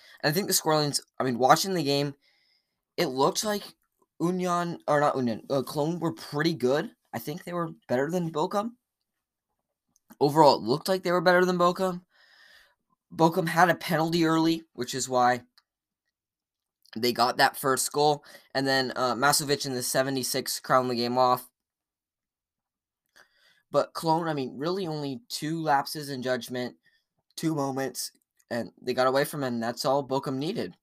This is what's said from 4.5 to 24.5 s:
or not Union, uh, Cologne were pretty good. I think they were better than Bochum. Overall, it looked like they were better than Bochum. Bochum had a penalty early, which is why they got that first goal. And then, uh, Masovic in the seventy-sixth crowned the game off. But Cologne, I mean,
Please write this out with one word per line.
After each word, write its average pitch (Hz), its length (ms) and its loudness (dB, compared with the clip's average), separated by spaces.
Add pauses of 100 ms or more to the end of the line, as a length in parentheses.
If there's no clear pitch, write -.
or 147 100 4
not 147 160 2
Union, 120 340 -2
uh, 135 140 0
Cologne 156 380 -4
were 165 140 -2
pretty 160 400 -4
good. 143 360 0 (220)
I 117 80 -8
think 156 240 -12
they 175 80 -12
were 170 180 -6 (160)
better 139 240 -2
than 170 220 -2
Bochum. 202 400 -2 (1500)
Overall, 143 380 8
it - 60 -4
looked 120 260 0
like 190 160 0
they 175 80 0
were 180 80 2
better 180 240 6
than 180 140 2
Bochum. 180 420 0 (1120)
Bochum 165 320 2
had 165 220 4
a 160 80 2
penalty 165 480 0
early, 160 480 2
which 120 220 -8
is 127 140 -4
why 123 340 2 (1500)
they 117 160 -2
got 117 280 0
that 135 180 4
first 131 340 0
goal. 147 320 2 (320)
And 135 120 -2
then, 131 300 0
uh, 123 180 0
Masovic 143 500 0
in 139 80 -6
the 123 100 -4
seventy-sixth 135 800 -2
crowned 127 280 2
the 120 40 -2
game 120 220 -2
off. 127 320 2 (2250)
But - 240 0
Cologne, 165 340 0
I 156 60 -2
mean, 127 240 -6